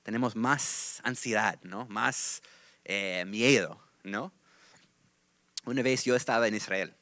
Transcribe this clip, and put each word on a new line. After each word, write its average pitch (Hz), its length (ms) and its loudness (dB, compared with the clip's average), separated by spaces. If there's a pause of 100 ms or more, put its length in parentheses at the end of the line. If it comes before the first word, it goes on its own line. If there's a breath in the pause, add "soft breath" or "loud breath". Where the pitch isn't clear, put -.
tenemos 113 340 -2
más - 680 -2
ansiedad, 110 580 0
¿no? 98 260 -10
Más, 113 540 -4 (420 loud breath)
eh, 92 440 -4
miedo, 107 520 4 (240)
¿no? 107 300 -6 (1300 soft breath)
Una 123 180 0
vez 127 200 2
yo 123 120 4
estaba 117 320 4
en 107 80 2
Israel 95 460 -4